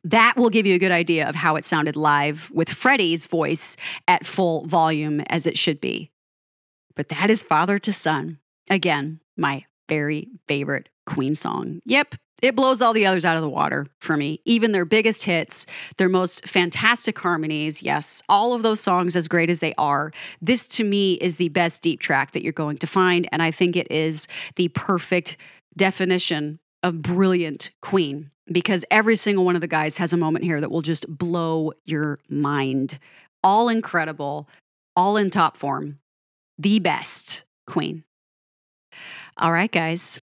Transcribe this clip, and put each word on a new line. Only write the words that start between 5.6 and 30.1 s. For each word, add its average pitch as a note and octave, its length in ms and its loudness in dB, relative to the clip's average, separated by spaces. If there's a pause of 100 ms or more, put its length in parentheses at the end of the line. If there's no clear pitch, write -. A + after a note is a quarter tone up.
be. B1+ 280 -6 (880)
But - 140 -6
that F3+ 200 -2
is A3 140 2
Father F3+ 360 2
to G#3 140 -4
Son. D#3 460 -4 (300)
Again, D#3 500 -2 (160)
my C#3 280 -4 (260)
very D3+ 400 -4 (180)
favorite C#3+ 420 -4 (160)
Queen C#3 300 -2
song. - 500 -6
Yep, C4+ 300 0 (260)
it B3 140 2
blows C4 260 2
all A#3 120 4
the G#3+ 140 4
others F3+ 180 2
out E3 100 2
of D#3+ 60 0
the D3+ 80 -4
water C#3+ 380 -2 (120)
for D#3+ 160 -2
me. D3 300 -2
Even A3+ 260 2
their F#3 140 2
biggest G#3+ 380 2
hits, - 420 -2 (320)
their F#3 120 4
most F#3 380 0
fantastic A3 680 0
harmonies, D#3 640 -2
yes, D3 480 -4
all A3 240 4
of A#3 80 -2
those A3 180 2
songs, F3+ 360 0
as E3 120 0
great E3+ 220 2
as F3 100 0
they D#3+ 180 -2
are, D3 340 0 (280)
this A#3+ 280 0
to - 160 -2
me G3+ 300 2
is F3 240 -2
the F3 120 0
best E3+ 320 0
deep E3 180 -2
track C#3 320 0
that - 120 -6
you're D#3+ 100 -4
going D3 240 -4
to E3 100 -4
find, F3+ 440 2
and D#3+ 100 0
I E3 80 2
think F3 260 0
it - 160 -2
is D#3 360 -2 (280)
the F3 140 0
perfect - 680 -2 (380)
definition F3+ 840 0 (240)
of E3+ 180 -2
brilliant F3 680 0 (100)
Queen, D3 480 -2 (220)
because F3 400 0
every G#3+ 240 6
single G3+ 280 2
one F3+ 120 4
of E3 60 0
the E3+ 60 -6
guys D#3 300 -2
has E3+ 160 0